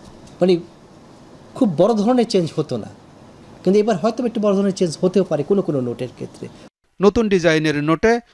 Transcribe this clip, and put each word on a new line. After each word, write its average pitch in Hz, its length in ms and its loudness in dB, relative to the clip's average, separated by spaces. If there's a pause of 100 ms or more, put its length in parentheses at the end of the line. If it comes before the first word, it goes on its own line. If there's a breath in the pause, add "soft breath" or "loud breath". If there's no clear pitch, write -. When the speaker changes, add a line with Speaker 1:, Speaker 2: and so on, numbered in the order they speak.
(400)
Speaker 1:
মানে, 180 160 4 (1000)
খুব 208 220 0
বড় 196 180 4
ধরনের 226 320 2
চেঞ্জ 185 300 0
হতো 147 200 -4
না, 101 100 -10 (760)
কিন্তু 196 160 4
এবার 208 160 0
হয়তো 226 300 -2
একটু 226 140 -4
বড় 208 140 2
ধরনের 196 180 0
চেঞ্জ 180 300 -4
হতেও 185 220 2
পারে 151 180 -2
কোনো 196 200 0
কোনো 147 180 -4
নোটের 120 340 -6
ক্ষেত্রে। 123 340 -14 (540 loud breath)
Speaker 2:
নতুন 208 260 2
ডিজাইনের 156 560 0
নোটে 226 360 2 (140)